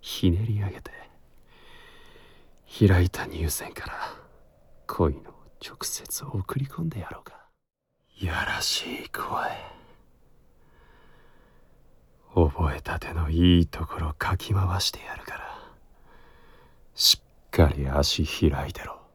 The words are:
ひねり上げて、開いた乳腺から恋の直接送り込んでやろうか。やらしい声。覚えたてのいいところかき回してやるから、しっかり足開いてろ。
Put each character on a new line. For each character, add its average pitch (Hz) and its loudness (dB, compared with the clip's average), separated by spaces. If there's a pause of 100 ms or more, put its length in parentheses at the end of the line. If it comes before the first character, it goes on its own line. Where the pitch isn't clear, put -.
ひ - 2
ね 95 0
り 107 0
上 98 -2
げ - -10
て、 - -16 (2000)
開 90 8
い 87 2
た - -8
乳 - -4
腺 - -6
か - -12
ら - -12 (920)
恋 78 2
の - -18 (320)
直 - -16
接 - -8
送 - -4
り 135 -2
込 - -8
ん 165 -2
で 135 -6
や 90 -10
ろ - -14
う - -20
か。 - -20 (720)
や 85 -2
ら - -4
し - -4
い - -16
声。 - -8 (3000)
覚 78 4
え 67 -8
た - -6
て - -10
の 80 -2
い 87 8
い 82 4
と - -8
こ - -8
ろ 78 -4
か - 0
き - -4
回 95 2
し - 0
て - -16
や - -10
る - -16
か - -12
ら、 - -14 (1200)
し - 4
っ - -20
か 78 8
り 69 -2
足 73 2
開 69 2
い - -12
て - -12
ろ。 - -14 (140)